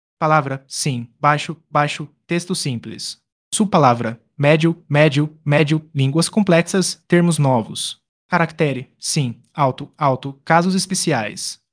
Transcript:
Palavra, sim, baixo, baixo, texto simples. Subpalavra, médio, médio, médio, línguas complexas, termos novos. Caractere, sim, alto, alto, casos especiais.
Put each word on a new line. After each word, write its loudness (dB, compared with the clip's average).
Palavra, 0
sim, -6
baixo, 0
baixo, -2
texto -4
simples. -8
Subpalavra, 2
médio, 2
médio, 2
médio, 2
línguas 0
complexas, 0
termos 2
novos. -2
Caractere, -2
sim, -4
alto, -2
alto, -2
casos 2
especiais. -4